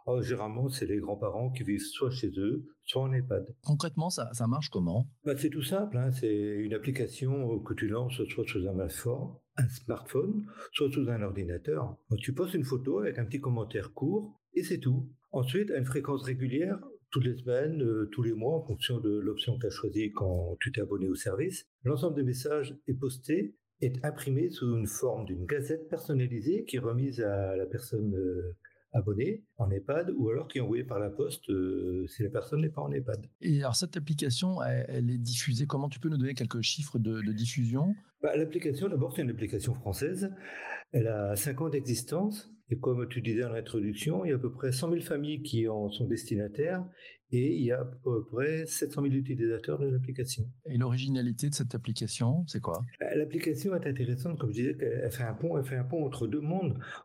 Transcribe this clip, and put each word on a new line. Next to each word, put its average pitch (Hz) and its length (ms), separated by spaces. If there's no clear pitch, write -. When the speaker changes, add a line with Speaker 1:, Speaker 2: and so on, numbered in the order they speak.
Speaker 1:
Oh, 123 160
généralement, 110 460
c'est 127 180
les 101 120
grands-parents 104 520
qui 127 140
vivent 101 160
soit - 320
chez - 260
eux, 117 300
soit 131 180
en 135 100
ehpad. 113 400
Speaker 2:
Concrètement, 156 460
ça, 123 220
ça 120 140
marche 143 240
comment ? 92 400
Speaker 1:
Bah, 143 120
c'est 147 140
tout 143 140
simple, 196 320
hein, 131 160
c'est 104 420
une 104 180
application 127 840
que - 160
tu 110 140
lances 123 400
soit - 180
sous 92 220
un 98 40
smartphone, - 640
un 120 120
smartphone, 190 800
soit 139 200
sous 131 180
un 113 120
ordinateur. 95 760
Donc, 113 100
tu - 120
postes 180 220
une 160 80
photo 131 380
avec 180 180
un 117 60
petit 123 160
commentaire 113 520
court 202 480
et 185 80
c'est 180 160
tout. 127 320
Ensuite, 175 400
à 151 60
une 123 60
fréquence 139 380
régulière, 135 560
toutes 127 140
les 123 140
semaines, 143 440
euh, 110 300
tous 127 100
les 113 120
mois, 117 220
en 160 100
fonction 117 340
de 110 80
l'option 104 480
que 123 60
tu 113 40
as 98 40
choisie 107 420
quand 90 480
tu - 120
t'es 104 100
abonné 92 260
au 92 60
service, 131 500
l'ensemble 143 320
des 143 60
messages 131 540
est 139 60
posté, 143 640
est 127 240
imprimé 151 460
sous 120 260
une 107 100
forme 113 380
d'une 90 220
gazette 147 420
personnalisée 131 800
qui - 100
est 120 40
remise 120 420
à 98 340
la 95 80
personne, 107 500
euh, 90 400
abonnée 117 540
en 104 140
ehpad 151 460
ou 113 120
alors 135 200
qui - 100
est - 20
envoyée 117 240
par 117 140
la 104 100
poste, - 400
euh, 92 600
si - 140
la 101 80
personne 151 300
n'est 156 100
pas 147 120
en 143 100
ehpad. 131 340
Speaker 2:
Et 147 200
alors, 127 160
cette - 200
application, 151 640
elle, 123 260
elle 123 220
est 123 80
diffusée 120 480
comment ? 143 220
Tu 143 120
peux 160 100
nous 151 80
donner 131 160
quelques 120 260
chiffres 135 380
de, 110 240
de 107 100
diffusion ? 120 600
Speaker 1:
Bah, 151 140
l'application, 156 520
d'abord, 165 260
c'est 175 80
une 123 80
application 104 440
française. 185 560
Elle 113 160
a 104 280
cinq 131 260
ans 165 80
d'existence. 151 800
Et - 80
comme 123 300
tu 120 140
disais 113 220
en 117 100
introduction, 113 720
il - 20
y 151 40
a - 20
à 123 40
peu 127 140
près 131 200
cent 165 180
mille 170 120
familles 147 380
qui 113 280
en 104 200
sont 104 180
destinataires 117 800
et 127 260
il 147 80
y 117 80
a 131 80
à 135 60
peu 117 400
près 151 400
sept 143 260
cent 143 80
mille 139 160
utilisateurs 131 640
de 143 80
l'application. 127 580
Speaker 2:
Et 135 100
l'originalité 127 720
de 143 60
cette 120 200
application, 120 720
c'est 107 140
quoi ? 95 240
Speaker 1:
L'application 156 720
est 160 140
intéressante, 127 500
comme 110 140
je 107 80
disais, 135 220
elle 120 280
fait - 120
un 113 100
pont, 165 240
elle 135 80
fait 131 120
un 127 80
pont 156 200
entre 127 220
deux 147 160
mondes, 165 360